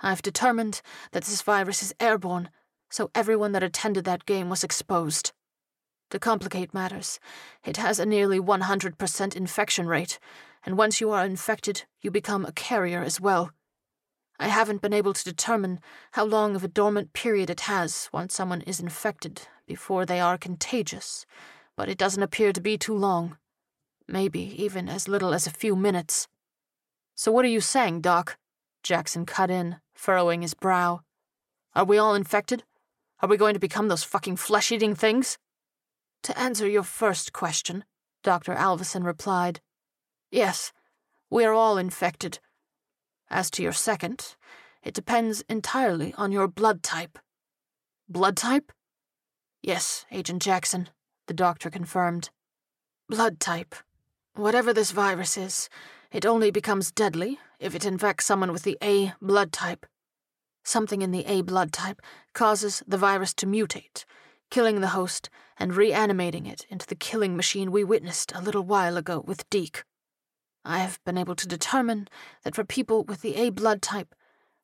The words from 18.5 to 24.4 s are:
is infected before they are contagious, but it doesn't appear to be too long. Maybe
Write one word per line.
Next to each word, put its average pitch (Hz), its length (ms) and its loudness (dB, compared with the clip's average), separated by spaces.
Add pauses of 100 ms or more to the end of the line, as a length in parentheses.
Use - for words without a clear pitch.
is 139 160 -6
infected 175 720 -6 (180)
before 185 400 -4
they 180 140 -2
are 180 180 2
contagious, 180 880 -6 (480)
but - 140 -4
it 190 100 -6
doesn't 196 240 0
appear 202 300 2
to 185 80 -6
be 214 180 0
too 220 180 -2
long. 175 400 0 (680)
Maybe 190 340 -2 (220)